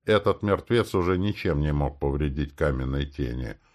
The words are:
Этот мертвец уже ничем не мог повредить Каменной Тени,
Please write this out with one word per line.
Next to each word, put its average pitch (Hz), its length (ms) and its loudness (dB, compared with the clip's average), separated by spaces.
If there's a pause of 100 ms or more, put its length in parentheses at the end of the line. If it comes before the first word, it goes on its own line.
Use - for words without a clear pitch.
Этот 104 360 2
мертвец 104 540 0
уже 92 220 4
ничем 92 440 0
не 76 120 2
мог 71 260 -2
повредить 71 560 -2
Каменной 69 500 -2
Тени, 62 520 -6 (180)